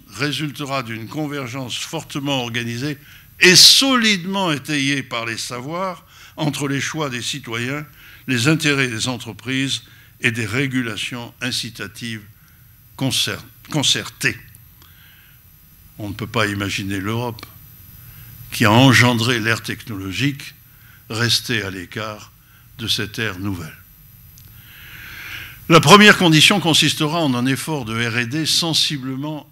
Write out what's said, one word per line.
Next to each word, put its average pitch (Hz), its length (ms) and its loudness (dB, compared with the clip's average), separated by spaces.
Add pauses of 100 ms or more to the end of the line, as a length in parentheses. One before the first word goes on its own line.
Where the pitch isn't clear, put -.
résultera 139 720 -6
d'une 110 240 -10
convergence 135 680 -8
fortement 143 680 -4
organisée 120 560 -6 (400)
et 180 160 8
solidement 202 960 4
étayée 139 500 -2
par 117 240 -6
les 113 120 -6
savoirs 160 680 -8 (300)
entre 147 320 -2
les 135 140 -2
choix 156 280 -4
des 120 140 -6
citoyens, 131 600 -6 (440)
les 123 200 2
intérêts 147 420 2
des 110 180 -4
entreprises 127 760 -6 (420)
et 123 80 2
des 113 140 -4
régulations 120 960 -4
incitatives 113 800 -8 (720)
concer-, 110 480 -2 (280)
concertées. 123 640 0 (1600)
On 104 120 -10
ne 98 40 -8
peut 104 140 -8
pas 113 200 0
imaginer 98 520 -4
l'Europe 113 440 -4 (1080)
qui - 140 2
a 104 60 6
engendré 120 680 6
l'ère 110 240 -2
technologique 101 920 -6 (560)
rester 113 540 0
à 98 80 -6
l'écart 104 600 -10 (460)
de 113 100 -8
cette 104 320 -4
ère 104 200 -4
nouvelle. 92 360 -6 (1900)
La 165 100 10
première 202 380 10
condition 170 420 6
consistera 156 600 2
en 147 140 2
un 123 120 0
effort 135 400 -2
de 107 80 -6
R 117 240 -2
et 120 100 -2
D 151 180 -4
sensiblement 143 1080 -2